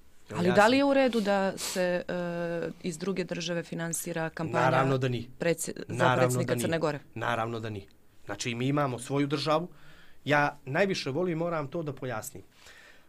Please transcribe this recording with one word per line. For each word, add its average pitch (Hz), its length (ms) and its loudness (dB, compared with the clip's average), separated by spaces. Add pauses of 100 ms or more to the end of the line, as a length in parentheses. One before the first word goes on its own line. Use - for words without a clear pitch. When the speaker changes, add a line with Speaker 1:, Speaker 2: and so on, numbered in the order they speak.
(300)
Speaker 1:
Evo, 151 100 -6
Speaker 2:
Ali 175 80 2
Speaker 1:
ja 185 80 6
Speaker 2:
da 208 60 8
Speaker 1:
sam 220 100 8
Speaker 2:
li 269 60 6
je 277 60 6
u 277 100 4
redu 262 280 4
da 196 360 2
se, 180 500 -2
e, 170 640 -4 (140)
iz 170 140 -4
druge 185 260 -2
države 170 400 -4
finansira 165 640 -4
kampanja 123 340 0
Speaker 1:
Naravno 131 340 4
da 131 100 0
nije. 120 200 -4 (120)
Speaker 2:
predsje-, - 340 -2 (140)
za 110 80 -4
Speaker 1:
Naravno 127 260 4
Speaker 2:
predsjednika 123 300 2
Speaker 1:
da 123 40 2
nije. 120 80 0
Speaker 2:
Crne 165 160 0
Gore? 147 200 0 (140)
Speaker 1:
Naravno 117 460 -2
da 110 100 -6
nije. 101 180 -8 (380)
Znači, 117 300 -4
mi 123 120 0
imamo 139 320 0
svoju 139 280 0
državu. 151 400 0 (580)
Ja 147 400 2
najviše 175 440 0
volim, 165 280 -2
moram 165 300 -2
to 170 160 -6
da 151 100 -6
pojasnim. 113 500 -8 (640)